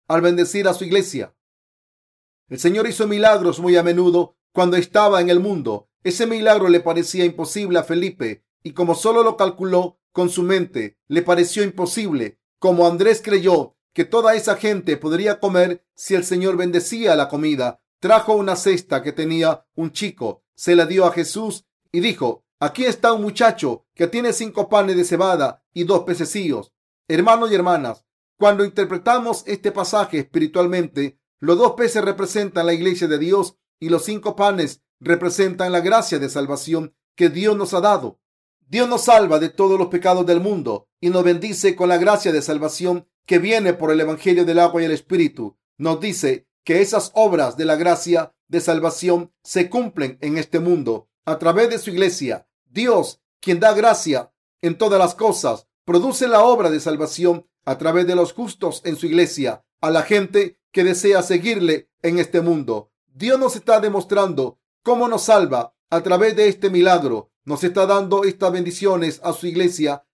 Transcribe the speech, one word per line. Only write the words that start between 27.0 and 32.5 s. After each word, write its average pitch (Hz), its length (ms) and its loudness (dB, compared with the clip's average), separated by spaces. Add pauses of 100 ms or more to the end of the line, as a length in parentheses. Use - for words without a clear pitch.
Hermanos 226 440 2
y 202 40 4
hermanas, 170 500 -2 (320)
cuando 202 280 2
interpretamos 220 800 -2
este 202 260 -4
pasaje 196 480 -2
espiritualmente, 160 1000 -2 (200)
los 165 180 2
dos 240 160 2
peces 226 300 -2
representan 196 640 -4